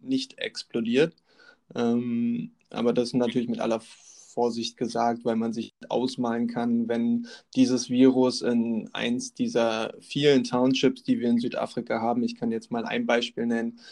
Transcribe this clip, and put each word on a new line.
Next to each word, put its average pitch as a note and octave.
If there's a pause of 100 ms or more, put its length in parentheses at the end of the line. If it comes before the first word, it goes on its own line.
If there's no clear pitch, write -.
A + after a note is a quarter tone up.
nicht C3
explodiert. A#2+ (600)
Ähm, A#2+ (180)
aber A#2
das A#2+
natürlich A#2+
mit A2+
aller A#2
Vorsicht -
gesagt, A#2
weil A2+
man A2+
sich A2 (140)
ausmalen A#2+
kann, A#2
wenn A#2 (280)
dieses B2+
Virus B2+
in A#2
eins A#2+
dieser A#2
vielen C#3+
Townships, C3
die A#2+
wir A#2+
in A#2+
Südafrika A#2
haben, A#2
ich A2+
kann A2+
jetzt A2+
mal A#2
ein A#2+
Beispiel A#2+
nennen, A#2 (140)